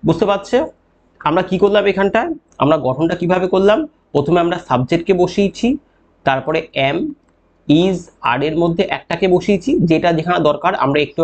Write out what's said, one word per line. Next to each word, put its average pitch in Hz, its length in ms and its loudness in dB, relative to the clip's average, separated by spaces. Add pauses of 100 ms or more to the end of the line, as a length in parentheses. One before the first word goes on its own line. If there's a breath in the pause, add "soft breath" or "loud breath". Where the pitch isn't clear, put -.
বুঝতে 165 240 0
পারছো 202 280 0 (720)
আমরা 170 220 2
কি 185 140 0
করলাম 202 280 2
এখানটায়? 185 380 0 (340)
আমরা 156 140 2 (100)
গঠনটা 156 340 -2
কিভাবে 180 320 0
করলাম? 202 260 4 (340)
প্রথমে 147 300 2
আমরা 175 140 -2 (100)
সাবজেক্টকে 151 460 0
বসিয়েছি, 190 540 0 (600)
তারপরে 139 320 -2 (300)
am, 143 80 -2 (720)
is, 175 300 2 (340)
are 131 160 -2
এর 156 160 -4
মধ্যে 170 200 0 (140)
একটাকে 170 280 -4 (100)
বসিয়েছি, 190 360 0 (180)
যেটা 165 280 2
যেখানে 175 220 -2 (100)
দরকার। 147 220 0 (140)
আমরা 143 200 0
একটু - 180 -8